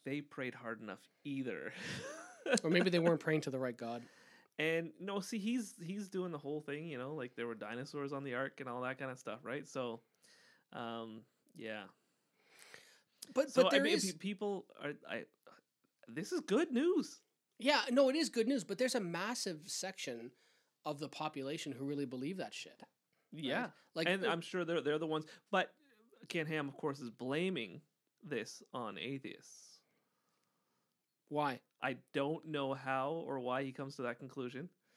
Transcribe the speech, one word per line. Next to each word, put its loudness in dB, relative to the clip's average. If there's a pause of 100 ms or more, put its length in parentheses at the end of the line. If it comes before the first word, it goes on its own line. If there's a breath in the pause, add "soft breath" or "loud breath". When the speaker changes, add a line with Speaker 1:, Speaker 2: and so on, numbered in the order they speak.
Speaker 1:
they -2
prayed -6
hard -6
enough -8 (240)
either. -2
<laughs> -8 (840 loud breath)
Speaker 2:
Or 4
maybe 6
they 6
weren't 6
praying 2
to -2
the -2
right 0
God. -6 (560 loud breath)
Speaker 1:
And 2
no, -4
see, -4
he's, 0
he's -6
doing -2
the -4
whole -2
thing, -4
you -4
know, -4
like, -6
there -2
were -2
dinosaurs -4
on -4
the -2
ark 0
and -6
all -4
that -2
kind -4
of -8
stuff, -6
right? -4
So, -4 (720 soft breath)
um, -6 (340)
yeah. -6 (1500 loud breath)
Speaker 2:
But, 2
Speaker 1:
So, 8
Speaker 2:
but 8
Speaker 1:
I 8
Speaker 2:
there 8
Speaker 1:
mean, 6
Speaker 2:
is 4
Speaker 1:
pe-, -12
people -2 (180)
are, -2 (140)
I, -4 (840)
this -6
is 0
good 2
news. 2 (380)
Speaker 2:
Yeah, 6 (100)
no, 8
it 4
is 2
good 4
news, 4
but -4
there's 4
a 4
massive -2
section -4 (540 soft breath)
of -4
the -4
population -4
who -6
really 0
believe -2
that -6
shit. -12 (500)
Speaker 1:
Yeah. 0
Speaker 2:
Right? -4 (240 soft breath)
Like, 2
Speaker 1:
And 4
Speaker 2:
uh, 4
Speaker 1:
I'm 2
sure -2
they're, 2
they're 2
the 0
ones, 0 (260 loud breath)
but 4 (560)
Ken 0
Ham, 0
of -10
course, -2
is -6
blaming -2 (420)
this -2 (120)
on -4
atheists. -8 (1600)
Speaker 2:
Why? 0 (220)
Speaker 1:
I 0 (160)
don't 0
know 0
how 0
or -2
why 2
he -4
comes -6
to -4
that -2
conclusion. -6 (280 loud breath)